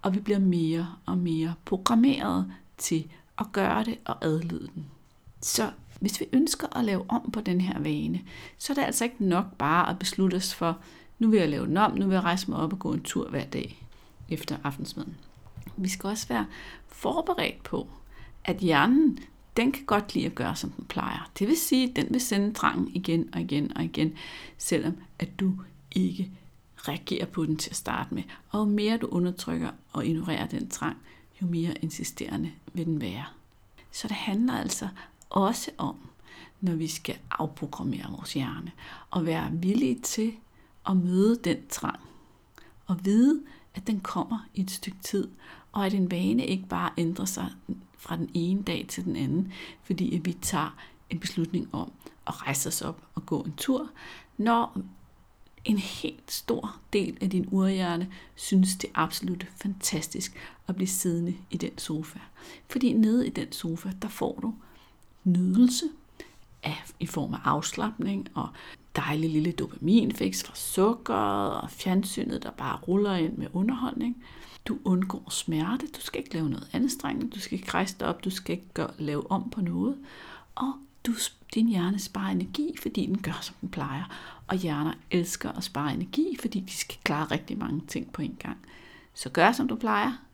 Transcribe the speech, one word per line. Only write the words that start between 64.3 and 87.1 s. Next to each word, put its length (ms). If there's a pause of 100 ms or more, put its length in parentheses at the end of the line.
du 120 (800)
nydelse 520 (800)
af, 200 (180)
i 60
form 280
af 100
afslapning 880
og 140 (480)
dejlig 340
lille 220
dopaminfix 920
fra 100
sukkeret 1080
og 100
fjernsynet, 720
der 80
bare 260
ruller 380
ind 220
med 160
underholdning. 720 (420)
Du 180
undgår 460
smerte. 560
Du 140
skal 200
ikke 140
lave 160
noget 220
anstrengende. 580
Du 100
skal 180
ikke 120
rejse 300
dig 80
op. 160
Du 60
skal 220
ikke 220
gøre, 240
lave 320
om 200
på 100
noget. 380 (560)
Og 180 (340)
du, 60 (420)
din 140
hjerne 300
sparer 320
energi, 520
fordi 240
den 160
gør, 200
som 180
den 80
plejer. 360 (420)
Og 100
hjerner 360 (180)
elsker 420
at 120
spare 300
energi, 460
fordi 200
de 160
skal 280
klare 200